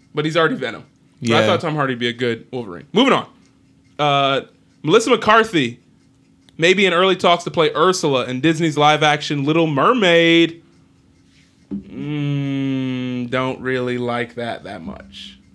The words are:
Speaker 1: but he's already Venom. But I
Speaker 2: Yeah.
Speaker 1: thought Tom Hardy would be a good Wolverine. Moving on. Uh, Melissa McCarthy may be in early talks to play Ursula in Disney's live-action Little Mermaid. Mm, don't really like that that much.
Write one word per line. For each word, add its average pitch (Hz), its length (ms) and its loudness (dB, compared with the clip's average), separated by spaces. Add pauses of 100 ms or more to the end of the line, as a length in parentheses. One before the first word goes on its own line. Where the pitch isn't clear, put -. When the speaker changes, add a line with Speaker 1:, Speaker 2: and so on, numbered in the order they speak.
(140)
Speaker 1:
but 151 120 -4
he's 156 100 -4
already 156 200 2
Venom. 117 280 -8 (380)
But 113 100 -2
I 113 100 4
Speaker 2:
Yeah. 107 40 4
Speaker 1:
thought 170 160 0
Tom 156 140 -4
Hardy 135 180 -2
would 117 60 -8
be 120 100 -2
a 120 40 -4
good 120 380 -4
Wolverine. 98 420 -12
Moving 240 200 4
on. 120 140 0 (720)
Uh, 139 420 2 (420)
Melissa 214 280 2
McCarthy 214 680 2 (800)
may 175 160 4
be 196 120 2
in 180 80 2
early 185 220 2
talks 175 300 2
to - 60 -6
play 156 240 2
Ursula 151 500 2
in 127 160 -6
Disney's 156 360 0
live-action 147 680 2
Little 160 220 2
Mermaid. 170 920 2 (1120)
Mm, 135 1600 -6
don't 131 320 -4
really 123 360 -4
like 120 380 -6
that 117 300 -8
that 92 180 -14
much. - 540 -16 (180)